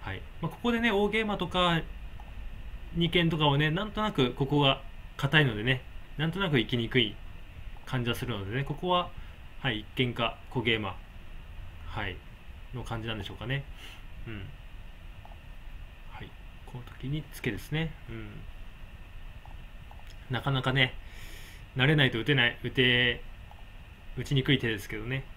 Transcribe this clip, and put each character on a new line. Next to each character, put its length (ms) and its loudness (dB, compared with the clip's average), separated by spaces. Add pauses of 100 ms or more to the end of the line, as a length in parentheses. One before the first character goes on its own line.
は 140 -6
い。 60 -6 (200)
ま 80 -2
あ、 20 -2
こ 100 -12
こ 120 4
で 80 4
ね、 100 4
大 200 4
ゲ 100 4
イ 40 2
マ 140 0
と 80 0
か、 340 4 (1160)
二 120 4
間 220 6
と 80 2
か 80 6
は 100 8
ね、 140 6
な 140 2
ん 80 -6
と 100 0
な 80 4
く 220 4
こ 140 0
こ 120 4
が 240 6 (340)
硬 260 6
い 20 8
の 100 2
で 80 -2
ね、 200 2 (360)
な 80 2
ん 60 0
と 80 -2
な 100 2
く 80 6
行 120 4
き 60 2
に 120 2
く 100 4
い 160 4 (720)
感 160 0
じ 80 0
は 60 0
す 100 -4
る 100 -2
の 140 -4
で 60 -2
ね、 80 0
こ 100 -4
こ 140 -2
は、 220 4 (500)
は 100 0
い、 160 -2 (100)
一 80 6
間 80 0
か 240 0 (140)
小 120 0
ゲ 120 6
イ 60 2
マ、 160 -4 (920)
は 220 -2
い、 80 -6 (580)
の 80 -6
感 180 -4
じ 60 -6
な 80 -2
ん 40 -6
で 40 -6
し 80 -8
ょ 40 -8
う 20 -12
か 100 -8
ね。 160 0 (640)
う 40 -8
ん。 120 -8 (1700)
は 140 -10
い。 40 -12 (380)
こ 120 -12
の 60 -10 (140)
時 80 -8
に 160 -2 (100)
ツ 100 -12
ケ 100 0
で 60 -4
す 120 -8
ね。 220 0 (160)
う 40 -8
ん。 280 -8 (1900)
な 120 0
か 80 0
な 120 2
か 100 2
ね、 220 6 (840)
慣 100 6
れ 100 8
な 80 8
い 80 6
と 80 2
打 40 -2
て 120 6
な 100 8
い、 160 2
打 80 0
て、 500 6 (960)
打 60 -4
ち 140 2
に 80 6
く 80 6
い 80 6
手 80 2
で 100 2
す 100 -8
け 80 -6
ど 60 -4
ね。 220 -4 (120)